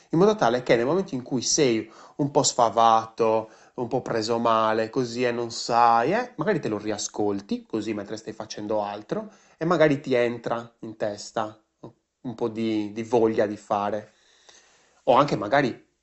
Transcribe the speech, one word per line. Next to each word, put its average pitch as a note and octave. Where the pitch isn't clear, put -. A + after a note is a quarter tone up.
in E3
modo G#3
tale B2
che C#3
nel A#2
momento F3+
in A#2+
cui B2+
sei A#2
un C#3+
po' C#3+
sfavato, A2+
un B2
po' B2+
preso A2+
male, A2
così B2
e A#2+
non A#2
sai, A#2
eh, A#3+
magari D#3+
te B2+
lo G#2+
riascolti, G#2
così A2
mentre G#2
stai G#2
facendo G#2
altro, A2
e D#3+
magari D#3
ti C3
entra A#2+
in A2
testa G#2+
un -
po' A#2+
di, A2
di A2+
voglia A2+
di G#2
fare, G#2
o B2+
anche C#3+
magari A#2